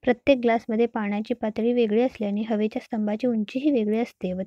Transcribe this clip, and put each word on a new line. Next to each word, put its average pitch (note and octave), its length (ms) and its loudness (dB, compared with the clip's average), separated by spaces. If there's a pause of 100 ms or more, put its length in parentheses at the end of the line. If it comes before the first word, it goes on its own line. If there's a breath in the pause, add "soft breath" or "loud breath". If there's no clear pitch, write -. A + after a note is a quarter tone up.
प्रत्येक B3+ 360 2
ग्लासमध्ये A#3 480 0
पाण्याची G#3+ 480 -4
पातळी A3 380 -2
वेगळी A#3 300 2
असल्याने G#3 400 -2
हवेच्या G#3+ 420 -2
स्तंभाची G#3+ 420 -4
उंचीही B3 440 0
वेगळी A3 280 2
असते A3+ 340 -4
व F#3 140 -6